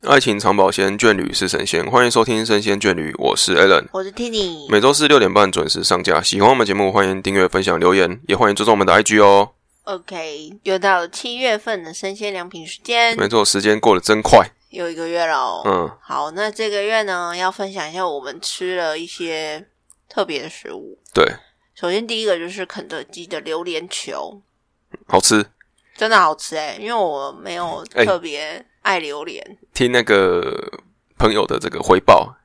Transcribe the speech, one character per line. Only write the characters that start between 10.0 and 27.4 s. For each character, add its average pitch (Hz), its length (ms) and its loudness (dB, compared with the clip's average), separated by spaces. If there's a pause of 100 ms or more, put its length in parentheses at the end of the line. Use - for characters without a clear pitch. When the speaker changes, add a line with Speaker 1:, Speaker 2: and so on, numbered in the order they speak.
Speaker 2:
又 190 140 -2
到 190 200 2
了 170 100 -6
七 240 280 -12
月 247 200 -2
份 214 260 -8
的 160 120 -16
生 196 200 -10
鲜 208 160 -8
良 180 160 -10
品 165 200 -18
时 - 180 -16
间。 233 320 0
Speaker 1:
没 214 100 -2
错， 107 160 2
时 101 200 0
间 107 180 2
过 107 140 4
得 90 80 0
真 107 180 2
快。 101 260 4 (220)
Speaker 2:
又 175 220 -10
一 165 40 -12
个 165 140 -10
月 170 160 -4
了 160 100 -2
哦。 117 300 -4
Speaker 1:
嗯。 90 260 -2 (120)
Speaker 2:
好， 143 300 -8
那 208 180 -6
这 220 180 -6
个 202 140 -4
月 220 220 -2
呢， 175 300 -6
要 185 160 -4
分 196 220 -12
享 165 160 -10
一 160 60 -16
下 185 120 -6
我 143 140 -6
们 131 180 -14
吃 185 380 -8
了 160 220 -6
一 170 80 -12
些 160 600 -10 (440)
特 - 120 -4
别 139 200 -6
的 - 80 -14
食 - 240 -18
物。 - 240 -18 (160)
Speaker 1:
对。 87 120 4 (480)
Speaker 2:
首 175 160 -8
先 214 160 -4
第 220 140 -6
一 220 60 -6
个 180 120 -2
就 170 120 -10
是 190 160 -10
肯 - 200 -14
德 156 160 -12
基 170 240 -18
的 170 140 -10
榴 160 240 -8
莲 170 240 -10
球。 80 540 -12 (640)
Speaker 1:
好 - 120 2
吃。 104 280 2 (500)
Speaker 2:
真 220 140 -2
的 220 80 6
好 160 160 4
吃 - 220 -12
欸， 151 220 -8
因 208 80 -14
为 233 60 -8
我 151 400 -4
没 175 220 -14